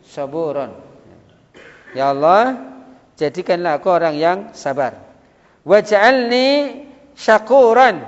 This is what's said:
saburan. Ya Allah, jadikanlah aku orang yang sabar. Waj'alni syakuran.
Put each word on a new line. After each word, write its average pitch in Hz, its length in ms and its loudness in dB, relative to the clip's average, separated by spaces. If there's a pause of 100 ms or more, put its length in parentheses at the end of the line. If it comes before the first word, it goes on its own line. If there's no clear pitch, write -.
saburan. 139 680 -8 (1160)
Ya 135 220 -2
Allah, 202 580 0 (480)
jadikanlah 170 580 -4
aku 147 140 -6
orang 165 260 0
yang 165 200 0 (180)
sabar. 139 420 -6 (640)
Waj'alni 233 840 2 (680)
syakuran. 226 960 2